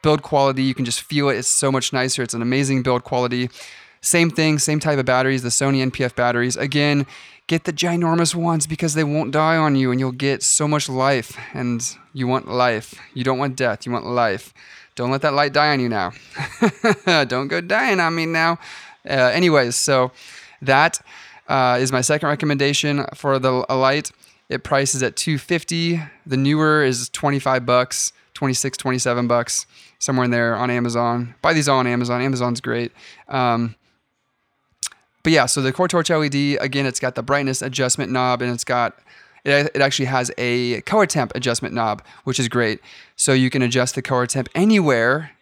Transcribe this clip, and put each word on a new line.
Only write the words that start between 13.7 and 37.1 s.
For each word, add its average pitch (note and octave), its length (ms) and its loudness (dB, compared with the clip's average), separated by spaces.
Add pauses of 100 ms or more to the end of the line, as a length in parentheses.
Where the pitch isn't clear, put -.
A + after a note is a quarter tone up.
You B2 80 -6
want A#2 120 -6
life. A#2 480 -2 (420)
Don't B2 160 -2
let C3+ 100 -2
that D3+ 120 0
light C#3+ 200 2
die D3 180 4
on C#3 80 2
you B2 80 0
now. G2+ 240 -2 (960)
<laughs> D#3+ 180 4
Don't B2+ 240 -2
go E3+ 140 -2
dying G3+ 400 0
on E3 120 0
me E3 120 -2
now. E3 340 0 (500)
Uh, - 40 -2
anyways, C3+ 640 4
so C3 340 2 (500)
that, C#3 380 4 (480)
uh, B2+ 320 2
is C3 100 0
my B2+ 120 0
second D3+ 260 0
recommendation C#3+ 800 0 (100)
for C3+ 240 0
the, B2+ 300 2
a C3+ 80 0
light. C3+ 340 2 (380)
It B2+ 160 -6
prices C3+ 360 0
at A2+ 140 -2
two D#3 220 -2
fifty. E3+ 640 -2 (240)
The C3+ 100 -2
Neewer D3+ 480 2
is B2 280 0
twenty-five C3+ 540 0
bucks, B2 460 0 (220)
twenty-six, C3+ 440 -2
twenty-seven B2 520 0
bucks, A#2+ 360 0 (340)
somewhere B2+ 260 0
in B2 60 2
there A#2+ 220 2
on B2 160 -2
Amazon. A#2+ 720 -2
Buy E3 120 2
these D3 160 2
all C3+ 100 4
on B2+ 80 0
Amazon. A#2+ 340 0
Amazon's B2 380 -2
great. A#2+ 320 -4 (380)
Um, A#2 460 -2 (1500)
but D#3+ 80 2
yeah, C#3+ 140 6
so C3+ 160 -2
the C3 100 0
Core F3+ 160 0
Torch E3+ 220 0
L D#3 160 2
E C#3+ 40 -2
D, C#3+ 280 0
again, C3+ 280 -2
it's B2+ 140 -4
got B2+ 160 -4